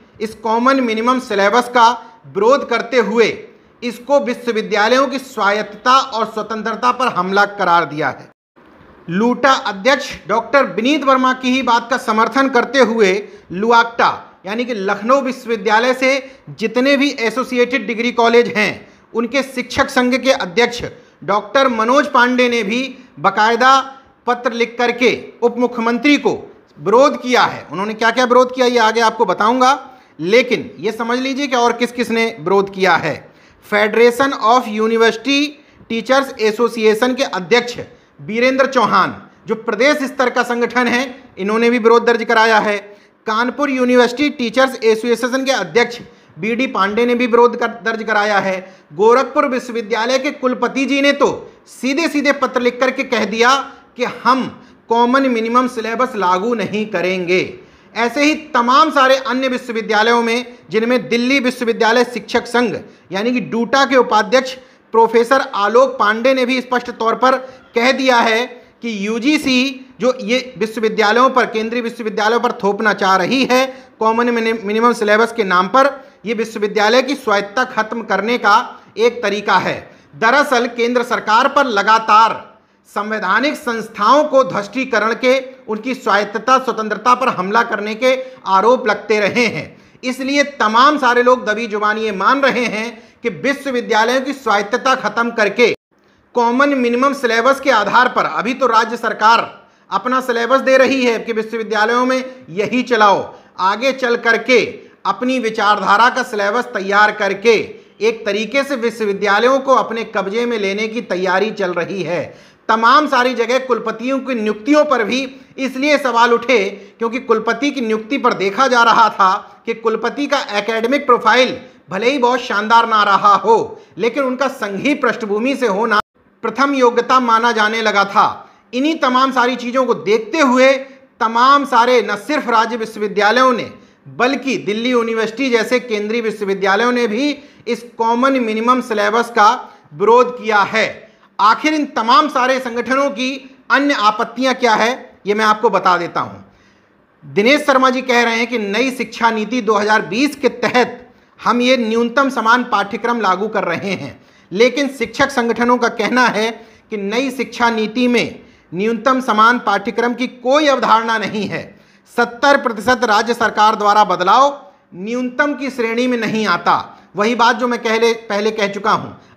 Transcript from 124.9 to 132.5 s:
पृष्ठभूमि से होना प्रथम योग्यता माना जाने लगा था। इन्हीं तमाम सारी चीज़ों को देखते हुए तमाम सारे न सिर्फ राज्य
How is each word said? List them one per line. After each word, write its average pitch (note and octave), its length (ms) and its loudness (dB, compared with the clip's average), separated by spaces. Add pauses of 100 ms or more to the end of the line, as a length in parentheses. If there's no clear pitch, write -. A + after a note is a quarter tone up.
पृष्ठभूमि A3 600 -2
से B3+ 120 -2
होना G#3 320 0 (440)
प्रथम C4 300 0
योग्यता B3+ 460 2
माना A#3 320 2
जाने A3 300 0
लगा G3+ 240 2
था। F#3+ 420 0 (260)
इन्हीं D4+ 260 -2
तमाम C4 320 2
सारी B3+ 240 0
चीज़ों B3 300 -2
को A#3 80 0
देखते A3 460 -2
हुए C4 320 4 (480)
तमाम B3+ 460 2
सारे B3 360 2
न G#3 160 -4
सिर्फ C#4 320 -4
राज्य A3+ 280 0